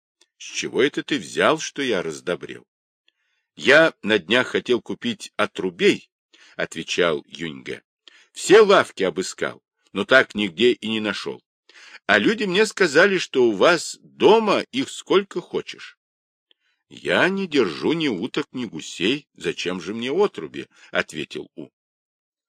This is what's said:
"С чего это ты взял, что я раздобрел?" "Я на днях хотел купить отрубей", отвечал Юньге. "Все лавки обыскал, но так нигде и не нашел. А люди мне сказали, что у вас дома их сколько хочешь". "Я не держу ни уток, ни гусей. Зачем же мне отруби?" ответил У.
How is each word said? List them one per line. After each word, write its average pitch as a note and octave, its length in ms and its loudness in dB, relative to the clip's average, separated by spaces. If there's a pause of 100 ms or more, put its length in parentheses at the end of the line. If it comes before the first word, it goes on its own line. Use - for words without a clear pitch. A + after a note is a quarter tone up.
(380)
"С - 60 -20
чего - 380 -2
это D3 200 0
ты D3 160 -4
взял, F#2 400 0
что - 240 -8
я G#2+ 200 -2
раздобрел?" D2 600 -8 (920)
"Я C#3+ 460 6
на G#2 160 2
днях G#2+ 300 0
хотел G#2+ 340 0
купить - 540 -8
отрубей", G2+ 720 -2 (460)
отвечал E2+ 680 -4
Юньге. C#2 560 -14 (500)
"Все G3 280 6
лавки F#3+ 420 4
обыскал, E2 600 -6 (300)
но G2 120 -4
так - 300 4
нигде G#2 380 2
и - 160 -6
не A2 120 -4
нашел. G2 420 -8 (640)
А G#2 120 4
люди G#3+ 260 0
мне G3 220 2
сказали, F#3 500 2
что C3+ 280 0
у A#2 80 4
вас D3 500 2
дома F#3+ 580 2 (120)
их B2+ 180 -6
сколько - 500 -2
хочешь". - 580 -12 (920)
"Я E2 400 0
не G3 180 -6
держу G#2 460 0
ни D#3+ 140 -2
уток, A#2+ 440 -6
ни B2+ 140 -8
гусей. F2+ 680 -6
Зачем E2+ 460 -6
же F2+ 140 -10
мне A#2+ 180 -8
отруби?" D#2+ 560 -4 (220)
ответил D#2 640 -8
У. C#2+ 140 -16 (800)